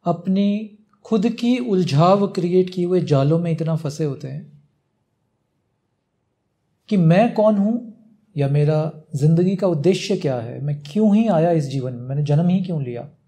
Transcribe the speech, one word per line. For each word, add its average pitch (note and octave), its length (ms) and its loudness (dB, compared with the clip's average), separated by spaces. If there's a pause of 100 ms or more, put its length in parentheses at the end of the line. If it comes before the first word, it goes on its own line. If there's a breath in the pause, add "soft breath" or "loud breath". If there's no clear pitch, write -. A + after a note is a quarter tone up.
अपनी G3+ 720 -2 (280)
खुद A3 260 0
की A#3+ 280 0
उलझाव F#3 680 2
क्रिएट F3+ 420 0
किए F3 160 -4
हुए F3+ 180 0
जालों D3+ 360 2
में E3+ 120 -4
इतना D#3+ 240 -2
फंसे D#3 300 -6
होते C3+ 220 -8
हैं C#3 160 -12 (2500)
कि G#3 80 2
मैं F3+ 360 4
कौन G#3+ 240 2
हूँ G#3 180 0 (600)
या C#3 140 0
मेरा D3+ 420 0 (240)
ज़िंदगी E3 400 2
का G3 120 -2
उद्देश्य F3+ 500 0
क्या C3 220 -4
है, B2 220 -10
मैं D3 220 -6
क्यों G#3 320 2
ही A3+ 120 2
आया F3 240 2
इस D#3+ 140 2
जीवन B2+ 280 -6
में, A#2+ 140 -12
मैंने C#3+ 160 -2
जन्म D3 240 2
ही F#3 160 2
क्यों D#3+ 200 -4
लिया B2 260 -10 (180)